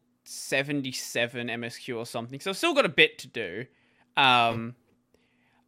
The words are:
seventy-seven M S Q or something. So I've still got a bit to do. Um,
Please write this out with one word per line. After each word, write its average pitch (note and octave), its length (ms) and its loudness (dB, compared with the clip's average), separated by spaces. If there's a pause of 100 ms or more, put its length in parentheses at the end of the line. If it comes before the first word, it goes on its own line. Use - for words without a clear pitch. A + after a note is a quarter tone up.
(240)
seventy-seven B2+ 1300 -4
M A#2 140 -6
S A#2 140 -10
Q B2 200 -8
or A#2 80 -6
something. B2 340 -10
So F#3+ 120 -4
I've F#3 60 -8
still F4 160 2
got C4 120 4
a F#3 40 0
bit D#3+ 300 6
to - 80 -14
do. G#2+ 380 -8 (500)
Um, A#2+ 600 4 (920)